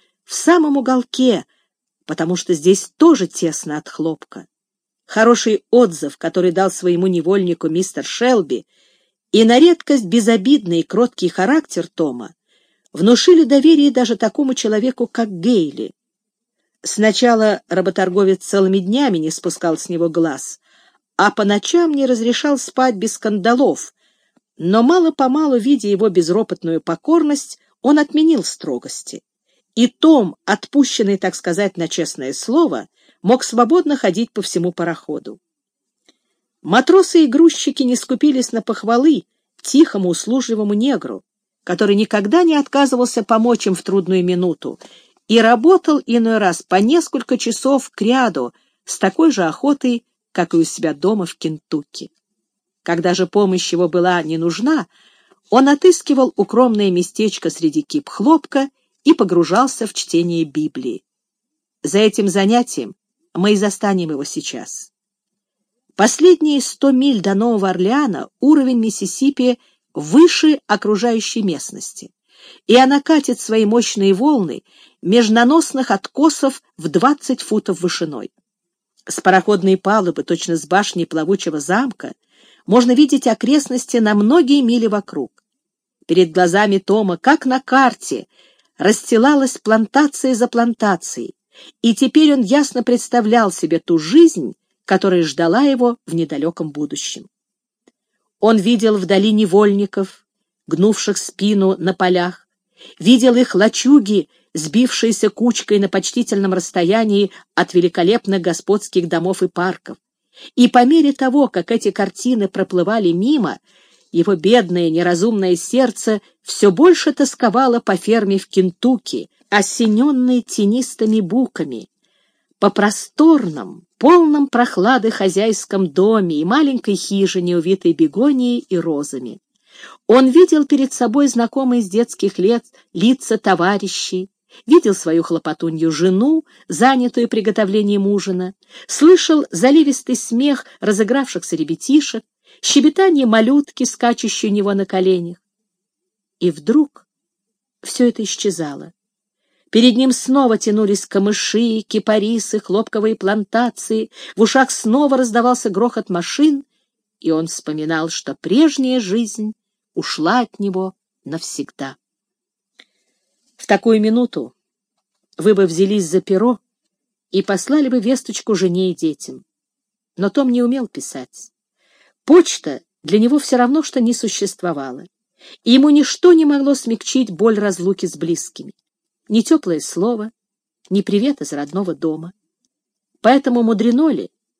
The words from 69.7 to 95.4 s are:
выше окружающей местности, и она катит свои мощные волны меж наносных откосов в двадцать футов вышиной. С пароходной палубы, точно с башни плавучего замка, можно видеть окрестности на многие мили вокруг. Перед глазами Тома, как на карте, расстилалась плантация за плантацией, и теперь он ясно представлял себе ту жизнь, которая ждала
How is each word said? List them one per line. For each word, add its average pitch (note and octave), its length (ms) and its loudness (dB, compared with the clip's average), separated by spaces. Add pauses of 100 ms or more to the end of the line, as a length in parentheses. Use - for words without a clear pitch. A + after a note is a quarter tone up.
выше D4 720 4
окружающей G#3+ 760 -2
местности, - 680 -8 (560)
и G#3+ 80 6
она C4 260 6
катит C#4+ 400 0
свои A3 240 0
мощные G#3 480 0
волны G3+ 520 -2 (380)
меж A3 260 2
наносных B3+ 640 2
откосов C4+ 720 -2 (120)
в E3 120 -10
двадцать A#3+ 540 -2
футов G3+ 380 -4
вышиной. D#3+ 520 -6 (760)
С - 140 -10
пароходной F#3+ 560 2
палубы, F#3 480 -2
точно E3+ 320 -4
с D3+ 100 -10
башни F3+ 380 -2
плавучего D#3+ 560 -4
замка, G#3+ 540 -4 (520)
можно B3 260 4
видеть C#4 340 2
окрестности B3+ 720 0
на G#3+ 160 2
многие C4+ 480 4
мили A#3 240 0
вокруг. F#3+ 580 -6 (640)
Перед E3 260 2
глазами F#3+ 460 2
Тома, F#3+ 400 -2
как D4+ 260 2
на C4 160 -2
карте, B3+ 640 -2 (520)
расстилалась B3+ 800 2
плантация B3+ 760 0
за A#3 140 0
плантацией, A3 880 -4 (480)
и A#3 120 2
теперь D4 380 4
он C4+ 80 2
ясно B3+ 420 0
представлял A#3 720 0
себе E3 260 -4
ту E3 200 0
жизнь, F#3 560 2 (320)
которая F#3 360 0
ждала E3+ 400 0